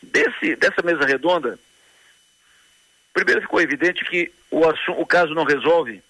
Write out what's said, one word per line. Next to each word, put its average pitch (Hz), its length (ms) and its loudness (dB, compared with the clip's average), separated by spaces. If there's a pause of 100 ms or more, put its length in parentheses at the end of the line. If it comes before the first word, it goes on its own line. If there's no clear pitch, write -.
Desse, 220 540 -2
dessa 190 280 -2
mesa 165 220 0
redonda, 135 540 0 (1500)
primeiro 190 280 0
ficou 196 200 -2
evidente 160 440 0
que - 280 -4 (180)
o 151 180 2
assu-, 156 240 -2
o 165 120 -2
caso 160 300 2
não 165 80 0
resolve 139 680 0